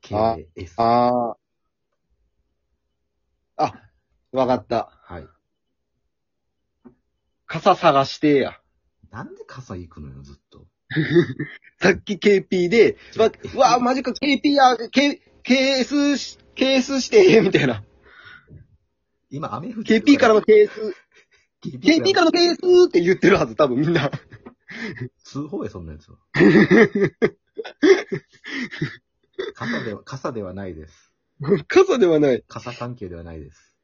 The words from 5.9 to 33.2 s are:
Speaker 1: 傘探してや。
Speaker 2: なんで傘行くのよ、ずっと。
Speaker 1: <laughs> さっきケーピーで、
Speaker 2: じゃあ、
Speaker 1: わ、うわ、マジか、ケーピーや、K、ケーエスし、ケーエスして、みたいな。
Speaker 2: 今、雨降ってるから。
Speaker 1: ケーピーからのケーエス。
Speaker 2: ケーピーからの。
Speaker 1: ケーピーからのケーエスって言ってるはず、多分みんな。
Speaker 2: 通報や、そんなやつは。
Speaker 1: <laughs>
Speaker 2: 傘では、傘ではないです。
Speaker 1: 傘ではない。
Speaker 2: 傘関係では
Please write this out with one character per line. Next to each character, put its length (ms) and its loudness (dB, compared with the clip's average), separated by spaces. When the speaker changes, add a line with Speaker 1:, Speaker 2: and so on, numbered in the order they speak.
Speaker 1:
傘 300 0
探 300 2
し 140 -14
て 160 2
や。 220 -2
Speaker 2:
な 140 -16
ん 120 -18
で 100 -20
傘 300 -18
行 140 -16
く 120 -20
の 80 -16
よ、 120 -20
ず 120 -20
っ 20 -20
と。 180 -20
Speaker 1:
<laughs> 920 -4
さ 80 2
っ 140 0
き 140 -8
ケ 200 2
ー 100 -4
ピ 200 -2
ー 20 -2
で、 280 2
Speaker 2:
じ 80 -20
ゃ 40 4
あ、 20 4
Speaker 1:
わ、 60 0
う 40 -10
わ、 220 4
マ 160 0
ジ 80 -8
か、 100 -6
ケ 220 -2
ー 60 -8
ピ 100 0
ー 20 0
や、 240 4
K、 320 -2
ケ 100 0
ー 40 2
エ 40 -2
ス 340 -2
し、 200 -12
ケ 100 -2
ー 120 0
エ 40 0
ス 200 -4
し 80 -10
て、 320 6
み 100 0
た 100 0
い 60 -2
な。 160 -6
Speaker 2:
今、 240 -12
雨 200 -12
降 80 -12
っ 20 -10
て 0 -
る 0 -
か 0 -
ら。 20 -
Speaker 1:
ケ 120 2
ー 80 -2
ピ 80 6
ー 40 2
か 100 2
ら 60 4
の 80 4
ケ 120 4
ー 120 8
エ 20 -8
ス。 280 -10
Speaker 2:
ケ 80 -12
ー 20 -16
ピ 0 -
ー 100 -18
か 40 -
ら 60 -
の。 0 -
Speaker 1:
ケ 80 4
ー 40 -6
ピ 80 0
ー 20 0
か 80 0
ら 40 2
の 60 2
ケ 80 0
ー 20 4
エ 40 -4
ス 320 4
っ 40 -4
て 100 2
言 120 2
っ 40 2
て 120 2
る 80 4
は 80 0
ず、 100 -12
多 120 2
分 120 -2
み 80 0
ん 60 0
な。 180 -2
Speaker 2:
通 240 -12
報 160 -10
や、 60 -10
そ 100 -16
ん 60 -16
な 80 -16
や 60 -20
つ 120 -20
は。 60 -20
Speaker 1:
<laughs> 1080 2
Speaker 2:
傘 280 -8
で 100 -10
は、 100 -16
傘 280 -12
で 120 -10
は 100 -12
な 140 -12
い 80 -14
で 120 -18
す。 260 -20
Speaker 1:
傘 300 2
で 80 2
は 140 2
な 140 2
い。 140 -4
Speaker 2:
傘 260 -16
関 220 -12
係 140 -14
で 60 -14
は 80 -16